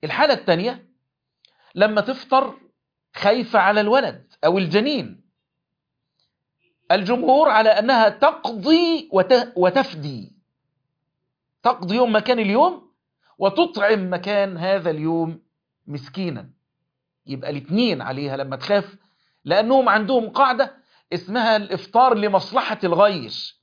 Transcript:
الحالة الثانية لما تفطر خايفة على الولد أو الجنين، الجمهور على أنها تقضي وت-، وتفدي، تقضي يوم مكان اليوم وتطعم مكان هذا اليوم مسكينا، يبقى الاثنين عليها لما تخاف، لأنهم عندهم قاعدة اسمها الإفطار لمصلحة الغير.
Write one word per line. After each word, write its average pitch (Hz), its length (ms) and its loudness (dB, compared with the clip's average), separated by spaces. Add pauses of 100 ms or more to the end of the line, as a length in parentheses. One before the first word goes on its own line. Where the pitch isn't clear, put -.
الحالة 277 300 0
الثانية 196 540 -2 (880)
لما 208 260 2
تفطر 262 580 -2 (560)
خايفة 220 440 0
على 208 220 2
الولد 214 520 -2 (120)
أو 175 120 2
الجنين، 196 720 -2 (1600)
الجمهور 247 580 2
على 220 200 4
أنها 220 400 4
تقضي 311 1040 0
وت-، 233 420 2
وتفدي، 160 800 -2 (1300)
تقضي 220 320 -2
يوم 240 200 2
مكان 226 240 0
اليوم 247 520 0 (460)
وتطعم 202 760 0
مكان 196 440 -4
هذا 180 320 -2
اليوم 165 520 -4 (460)
مسكينا، 143 600 -10 (760)
يبقى 131 240 -10
الاثنين 151 520 -4
عليها 135 360 -8
لما 135 180 -8
تخاف، 196 400 -4 (480)
لأنهم 233 460 2
عندهم 220 400 0
قاعدة 254 480 0 (360)
اسمها 220 420 -2
الإفطار 214 580 0
لمصلحة 208 680 -2
الغير. 175 480 2 (320)